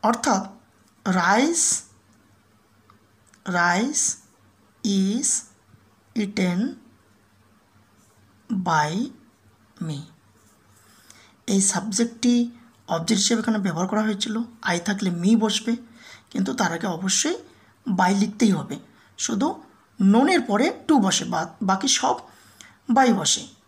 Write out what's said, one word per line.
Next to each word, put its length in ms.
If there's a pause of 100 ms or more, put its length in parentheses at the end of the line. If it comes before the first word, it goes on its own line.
অর্থাৎ 400 (640)
রাইস, 760 (1600)
রাইস 680 (680)
is 440 (960)
eaten 380 (2000)
by 240 (920)
me। 120 (1500)
এই 140
সাবজেক্টটি 920 (380)
অবজেক্ট 340
হিসেবে 180
এখানে 180
ব্যবহার 280
করা 160
হয়েছিল, 360 (240)
আই 180
থাকলে 300
মি 260
বসবে, 400 (540)
কিন্তু 240
তার 180
আগে 140
অবশ্যই 500 (640)
by 160
লিখতেই 360
হবে। 260 (420)
শুধু 440 (380)
ননের 400
পরে 320 (160)
to 100
বসে, 260
বা-, 380
বাকি 260
সব 280 (800)
by 160
বসে। 340 (220)